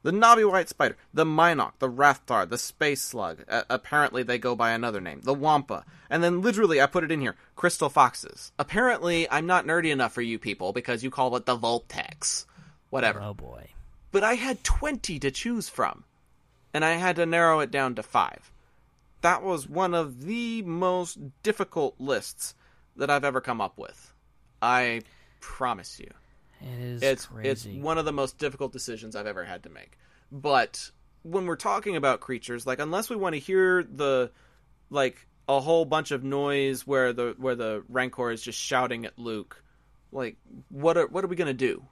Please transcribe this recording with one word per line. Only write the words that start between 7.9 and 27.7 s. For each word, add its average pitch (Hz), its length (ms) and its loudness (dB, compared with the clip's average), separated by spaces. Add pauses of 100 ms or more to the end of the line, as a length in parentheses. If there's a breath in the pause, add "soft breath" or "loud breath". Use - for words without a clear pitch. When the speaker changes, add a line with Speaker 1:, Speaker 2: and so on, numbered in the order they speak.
Speaker 1:
Apparently, 170 720 0
I'm 156 160 0
not 180 180 4
nerdy 165 260 2
enough 127 220 0
for 123 80 -4
you 113 160 -4
people 98 340 -4
because 120 320 -4
you 131 60 -4
call 127 260 0
it 117 120 -2
the 123 100 2
Vulptex. - 880 -4 (460 soft breath)
Whatever. 110 320 0
Speaker 2:
Oh, 104 100 -10
boy. - 360 -16 (420)
Speaker 1:
But 202 120 2
I 226 120 2
had 247 280 -4
twenty 247 540 -2
to 135 140 -2
choose 226 360 -4
from, - 360 -4 (720)
and 156 100 0
I 160 60 4
had 175 240 0
to 170 100 2
narrow 165 360 4
it 117 100 -2
down 131 240 0
to 110 80 -8
five. - 480 0 (680)
That 170 200 4
was 170 260 -4
one 170 280 0
of 135 280 -2
the 226 380 -6
most 180 560 -2 (240)
difficult 185 560 -2
lists - 560 -4 (420 soft breath)
that 139 140 -2
I've 143 160 2
ever 131 160 0
come 117 180 -4
up 98 160 -4
with. - 380 -18 (480)
I 120 400 2 (400 soft breath)
promise 113 580 -6
you. - 120 -18 (500)
Speaker 2:
It 123 180 -12
is 123 240 -6
Speaker 1:
It's, 135 220 0
Speaker 2:
crazy. 117 500 -6